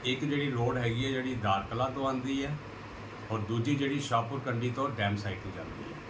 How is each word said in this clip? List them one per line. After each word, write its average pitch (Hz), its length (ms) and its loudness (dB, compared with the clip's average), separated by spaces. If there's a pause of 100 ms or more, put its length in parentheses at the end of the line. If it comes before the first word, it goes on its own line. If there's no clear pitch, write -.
ਇੱਕ 131 220 0
ਜਿਹੜੀ 143 260 2
ਰੋਡ 120 260 2
ਹੈਗੀ 120 280 2
ਹੈ, 135 60 0
ਜਿਹੜੀ 127 240 0
ਦਾਰਕਲਾ 107 600 2
ਤੋਂ 135 100 0
ਆਉਂਦੀ 135 400 0
ਹੈ, 147 120 -2 (760)
ਔਰ 110 80 0
ਦੂਜੀ 117 360 2
ਜਿਹੜੀ 139 240 2
ਸ਼ਾਹਪੁਰ 117 400 2
ਕੰਡੀ 123 300 0
ਤੋਂ 135 200 0
ਡੈਮ 104 260 2
ਸਾਈਡ 95 280 -2
ਤੋਂ 95 120 -6
ਜਾਂਦੀ - 280 -8
ਹੈ। - 140 -10 (120)